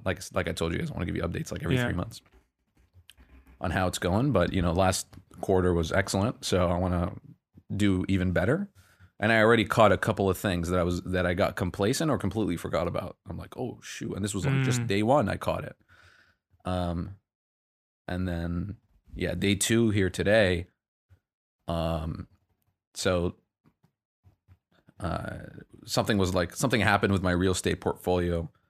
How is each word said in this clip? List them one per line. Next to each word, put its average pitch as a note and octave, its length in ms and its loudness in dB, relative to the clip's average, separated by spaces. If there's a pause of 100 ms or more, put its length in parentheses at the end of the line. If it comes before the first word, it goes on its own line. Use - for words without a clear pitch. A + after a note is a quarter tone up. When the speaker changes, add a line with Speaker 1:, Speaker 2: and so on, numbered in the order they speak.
Speaker 1:
like, F#2 160 -2 (120)
like F2+ 140 0
I F2 60 -4
told E2+ 180 -2
you - 80 -2
guys, D#3+ 120 -4
I - 20 -10
wanna E2+ 140 -4
give E2+ 100 -4
you E2+ 60 -2
updates, E2 280 -4
like, E2 120 -8
every E2 120 2
Speaker 2:
Yeah. B2 100 0
Speaker 1:
three F2 100 -2
months - 260 -8 (1400)
on F2 120 -4
how F#2 160 2
it's F2+ 100 -4
going. G#2+ 340 2
But, F2+ 220 2
you G2 80 0
know, F2 100 2
last F#2 360 2 (340)
quarter F2+ 320 4
was E2 180 0
excellent. G2 540 0
So F2+ 220 2
I F2 100 0
wanna F2+ 360 -2 (600)
do G2 320 2
even F#2 240 2
better. A#2 380 0 (500)
And A2 140 2
I A2+ 80 6
already A2 240 6
caught G#2+ 260 6
a F#2+ 60 4
couple G2+ 320 2
of F2+ 80 0
things F2+ 320 -2
that F2+ 100 2
I F2 40 2
was, F2 180 0
that F2+ 240 -2
I F2+ 80 0
got F2+ 240 0
complacent G#2+ 540 0
or A#2 60 0
completely F#2 380 -2
forgot D#2+ 320 -2
about. - 300 -6 (100)
I'm F2 100 -10
like, F2+ 200 -14
"Oh, B2 240 -8
shoot." - 320 -10
And F#2+ 100 -6
this G#2 100 -4
was, F#2+ 120 -4
like, C3+ 180 0
just B2+ 180 0
Speaker 2:
Mm. A#2 60 -4
Speaker 1:
day G2+ 160 0
one B2 240 2
I F#2 80 -2
caught E2+ 300 -4
it. - 100 -14 (880)
Um, F2+ 540 -4 (920)
and F2+ 200 -4
then, E2+ 500 -6 (360)
yeah, E2+ 220 -4
day G2+ 200 2
two A2+ 340 2
here G2+ 200 0
today. F#2 580 2 (1000)
Um, E2 600 -4 (680)
so, F2+ 440 0 (1600)
uh, E2+ 380 -6 (480)
something G#2+ 340 0
was, F#2 160 0
like, F2+ 200 0
something - 260 0
happened G2+ 300 2
with F#2 120 2
my F2+ 80 2
real F2+ 220 2
estate F2 280 -2
portfolio, F2 680 -2 (180)